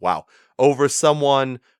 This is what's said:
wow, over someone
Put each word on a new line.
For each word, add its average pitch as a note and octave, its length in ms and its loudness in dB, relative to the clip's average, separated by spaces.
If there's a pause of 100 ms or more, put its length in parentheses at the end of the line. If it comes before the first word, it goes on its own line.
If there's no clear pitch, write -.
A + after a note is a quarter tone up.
wow, F2 260 -2 (320)
over C#3 300 2
someone C#3 720 0 (200)